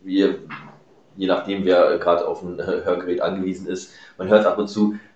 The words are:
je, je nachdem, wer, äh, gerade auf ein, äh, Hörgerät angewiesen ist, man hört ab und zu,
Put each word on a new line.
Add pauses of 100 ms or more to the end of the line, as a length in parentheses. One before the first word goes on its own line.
je, (840)
je
nachdem,
wer,
äh,
gerade
auf
ein,
äh,
Hörgerät
angewiesen
ist, (260)
man
hört
ab
und
zu, (200)